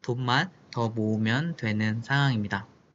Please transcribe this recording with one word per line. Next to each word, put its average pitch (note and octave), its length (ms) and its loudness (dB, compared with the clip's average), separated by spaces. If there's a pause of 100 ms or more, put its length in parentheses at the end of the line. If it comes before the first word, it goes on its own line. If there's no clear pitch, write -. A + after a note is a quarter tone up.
돈만 B2+ 500 0 (180)
더 A#2 200 -2
모으면 A2 640 0
되는 A2 480 -2
상황입니다. A2+ 640 0 (280)